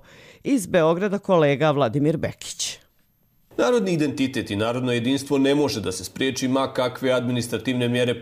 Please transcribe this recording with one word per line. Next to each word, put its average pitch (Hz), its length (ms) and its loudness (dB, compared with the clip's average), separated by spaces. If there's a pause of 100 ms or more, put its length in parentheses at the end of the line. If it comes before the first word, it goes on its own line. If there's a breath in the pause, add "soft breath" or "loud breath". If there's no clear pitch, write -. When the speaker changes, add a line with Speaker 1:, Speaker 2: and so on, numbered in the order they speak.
(440 loud breath)
Speaker 1:
Iz 233 220 0
Beograda 180 520 2
kolega 156 520 2
Vladimir 139 460 2
Bekić. - 680 -8 (720)
Speaker 2:
Narodni 233 340 2
identitet 147 580 -2
i 101 60 -4
narodno 120 360 0
jedinstvo 135 460 0
ne 135 160 4
može 143 260 0
da 92 120 -4
se 95 120 -8
spriječi, 135 440 -4
ma 131 240 0
kakve 127 400 -2
administrativne 123 760 -2
mjere 123 340 0